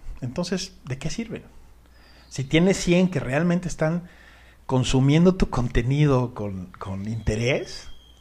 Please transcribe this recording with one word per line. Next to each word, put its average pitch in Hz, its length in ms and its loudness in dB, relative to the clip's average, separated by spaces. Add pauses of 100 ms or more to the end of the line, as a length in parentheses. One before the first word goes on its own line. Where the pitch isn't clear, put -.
(220)
entonces, 175 520 -6 (120)
¿de 131 120 -8
qué - 140 -6
sirve? 226 320 -8 (880)
Si - 140 -8
tienes 165 340 4
cien 180 320 4
que 170 100 -4
realmente 175 480 0
están 165 360 -2 (600)
consumiendo 139 680 4
tu - 140 2
contenido 127 840 2
con, 95 340 -8 (120)
con 98 280 -8
interés, 117 840 -4 (320)